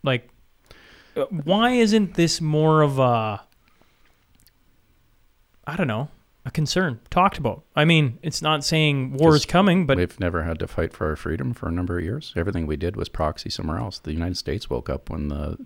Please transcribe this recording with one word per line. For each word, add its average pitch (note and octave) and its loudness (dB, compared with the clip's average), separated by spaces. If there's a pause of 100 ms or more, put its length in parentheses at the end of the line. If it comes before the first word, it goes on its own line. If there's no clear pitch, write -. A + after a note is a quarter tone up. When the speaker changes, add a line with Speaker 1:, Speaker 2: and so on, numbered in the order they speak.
Speaker 1:
Like, B2+ -2 (880)
uh, C4+ -2
why F#3+ 0
isn't A3 4
this E3+ 2
more D#3 4
of C#3 2
a, A2+ 2 (2250)
I D3 -10
don't F3+ -2
know, A2+ -4 (360)
a B2+ -8
concern D#3+ -2 (100)
talked F#3 0
about? B2 -4 (120)
I D3 2
mean, D#3 4
it's - -6
not D3+ -2
saying C#3+ 0
war D#3 6
is C#3+ 4
Speaker 2:
'Cause - -8
Speaker 1:
coming, F3+ 4
but C3+ 4
Speaker 2:
we've F2+ 0
never F2 0
had E2 -4
to F2 -4
fight - -4
for - -4
our D#2 -2
freedom G2 -4
for - -8
a E2+ -2
number F2 -2
of F2 -2
years. A2+ -6
Everything E2+ -2
we D2+ -2
did E2+ -4
was - -6
proxy D2+ -4
somewhere D#2+ -6
else. A2 -8
The D#2 -10
United E2+ -4
States - -8
woke A#1+ -6
up - -8
when D2 -6
the D2 -6